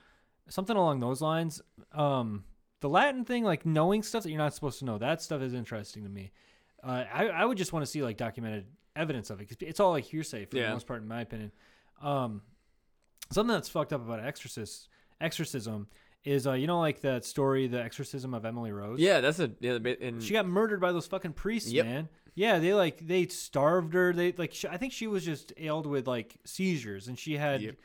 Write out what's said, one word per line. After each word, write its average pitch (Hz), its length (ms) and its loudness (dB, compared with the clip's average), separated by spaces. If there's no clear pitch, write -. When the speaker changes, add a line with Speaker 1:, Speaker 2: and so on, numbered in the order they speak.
Speaker 1:
something 196 260 -2
along 160 240 4
those 127 220 0
lines. 160 400 0
Um, 127 540 0
the 147 100 -2
Latin 254 360 4
thing, 240 180 0
like, 180 240 2
knowing 170 360 4
stuff 220 200 -4
that 165 60 -6
you're 156 100 -4
not 151 160 2
supposed 139 240 -4
to 139 60 -8
know, 113 120 -2
that 143 240 0
stuff 147 200 -4
is 127 120 -4
interesting 110 500 -8
to 101 60 -10
me. 98 220 -12
Uh, 127 300 -4
I, 208 140 2
I 180 180 2
would 247 120 2
just 180 160 -2
wanna 156 120 0
see, 151 180 -4
like, 113 140 -2
documented 110 480 -6
evidence 151 340 -4
of 104 120 -10
it, 104 40 -14
'cause 117 160 -18
it's 160 180 -10
all, 190 120 8
like, 143 140 0
hearsay 139 400 -8
for 131 100 -8
the 131 60 2
Speaker 2:
Yeah. 110 120 2
Speaker 1:
most 117 140 -6
part, 120 160 -6
in 107 40 -10
my 117 140 -6
opinion. 110 300 -10
Um, 131 400 -2
something 226 220 4
that's 170 160 0
fucked 156 240 -2
up 135 80 -2
about 113 180 -6
exorcist, - 680 -10
exorcism 113 680 -4
is, 139 220 2
uh, 139 80 2
you 131 140 0
know, 175 120 2
like, 156 220 0
that 131 240 0
story, 135 420 2
The 123 140 -2
Exorcism 127 540 -6
of 110 100 -6
Emily 117 260 -4
Rose? 104 280 -6
Speaker 2:
Yeah, 170 220 8
that's 151 180 2
a, 139 200 2
yeah, 120 200 0
ba-, 120 240 0
and 117 180 -6
Speaker 1:
She 110 120 -4
got 214 120 2
murdered 202 340 2
by 180 120 4
those 170 160 -2
fucking 185 260 -6
priests, 214 380 -2
Speaker 2:
Yep. 139 140 4
Speaker 1:
man. 156 240 -4
Yeah, 190 240 4
they, 175 160 6
like, 170 320 2
they 180 200 4
starved 160 680 2
her. 180 180 6
They, 175 200 2
like, 175 200 -4
sh-, - 120 -8
I 180 120 -4
think 254 160 -4
she 226 140 -6
was 196 180 0
just 160 320 -6
ailed 156 300 -2
with, 139 200 0
like, 120 380 -4
seizures, 117 640 -2
and 123 100 -8
she 156 200 -4
had, 143 260 0
Speaker 2:
Yep. 107 220 -8